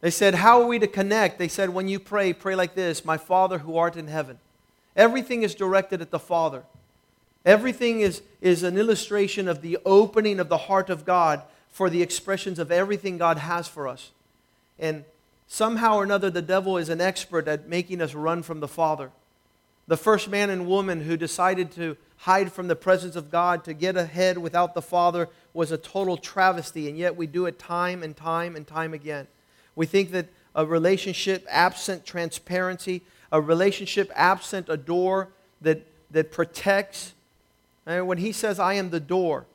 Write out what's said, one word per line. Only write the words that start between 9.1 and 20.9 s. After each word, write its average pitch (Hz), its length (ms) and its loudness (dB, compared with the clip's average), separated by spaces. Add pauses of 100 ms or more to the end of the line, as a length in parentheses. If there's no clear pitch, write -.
of 160 160 -2
the 165 220 -4
opening 202 560 4
of 170 80 -2
the 170 80 2
heart 190 340 0
of 156 140 -6
God 165 380 2 (260)
for 190 200 0
the 170 140 2
expressions 180 560 -4
of 165 140 -2
everything 196 460 -2
God 165 200 2
has 165 300 -6
for 143 180 -10
us. 131 240 -12 (680)
And 156 260 -4 (420)
somehow 220 500 0
or 202 60 2
another, 196 280 0
the 175 120 -2
devil 185 340 0
is 165 120 -2
an 165 120 -2
expert 175 460 -2
at 151 220 -4
making 175 320 -4
us 151 140 -4
run 160 280 -2
from 160 180 -10
the 143 80 -8
Father. 151 420 -2 (760)
The 160 100 2
first 214 320 2
man 202 220 0
and 180 160 -4
woman 185 360 0